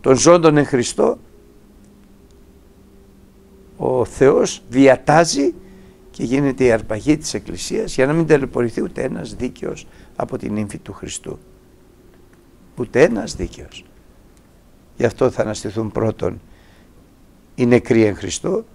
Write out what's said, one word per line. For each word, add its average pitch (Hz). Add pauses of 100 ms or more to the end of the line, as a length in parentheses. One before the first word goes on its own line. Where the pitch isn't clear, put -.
των 131
ζώντων 160
εν 143
Χριστώ, - (2500)
ο 127
Θεός 180
διατάζει 147 (560)
και -
γίνεται 131
η 123
αρπαγή 110
της -
Εκκλησίας 123
για 131
να 143
μην 165
ταλαιπωρηθεί 127
ούτε -
ένας -
δίκαιος - (300)
από -
την -
ύμφη 104
του -
Χριστού. - (1400)
Ούτε 120
ένας 110
δίκαιος. - (1120)
Γι' 120
αυτό 120
θα 113
αναστηθούν 110
πρώτον - (1120)
οι 123
νεκροί 117
εν 104
Χριστώ - (100)